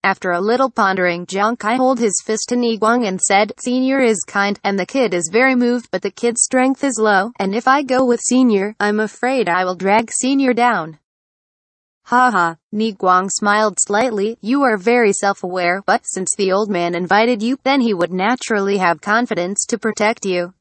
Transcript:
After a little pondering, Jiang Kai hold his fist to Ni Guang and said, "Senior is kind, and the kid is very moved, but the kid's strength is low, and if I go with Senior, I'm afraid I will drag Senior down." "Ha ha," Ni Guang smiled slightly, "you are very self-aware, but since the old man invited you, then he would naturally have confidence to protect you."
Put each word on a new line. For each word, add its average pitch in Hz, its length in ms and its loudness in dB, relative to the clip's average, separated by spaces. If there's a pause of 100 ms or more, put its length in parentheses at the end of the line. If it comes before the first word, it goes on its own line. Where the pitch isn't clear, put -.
(140)
After 185 200 -4
a 175 80 -2
little 240 280 0
pondering, 185 560 0
Jiang 202 320 -2
Kai 226 200 -2
hold 262 200 2
his 226 260 -2
fist - 260 -6
to 247 60 -2
Ni 233 220 0
Guang 226 300 0
and 185 120 -4
said, 208 380 2
"Senior 262 420 -2
is 226 280 2
kind, 202 360 -4
and 196 140 0
the 180 80 -2
kid 240 260 -2
is 170 200 -4
very 254 240 4
moved, 240 340 0
but 185 140 -6
the 196 80 -2
kid's 233 320 -2
strength 262 400 0
is 247 160 -2
low, 208 400 2
and 196 160 -2
if 240 120 0
I 277 140 4
go 262 240 0
with 240 160 2
Senior, 220 580 2
I'm 208 200 0
afraid 226 500 -2
I 180 160 2
will 180 80 -4
drag 196 380 0
Senior 269 420 0
down." 208 460 -2 (1120)
"Ha 247 180 4
ha," 170 280 0 (140)
Ni 214 220 -2
Guang 185 380 2
smiled 208 480 0
slightly, 220 600 -2
"you 262 220 -2
are 233 160 2
very 220 360 2
self-aware, 185 760 -2
but 214 180 2
since - 320 -6
the 190 140 0
old 202 180 0
man 175 240 -2
invited 202 480 0
you, 247 220 -2
then 269 180 2
he 226 140 2
would 170 180 -2
naturally 202 640 -2
have 175 240 0
confidence 202 680 -2
to 220 100 -2
protect 214 480 -2
you." 180 340 -4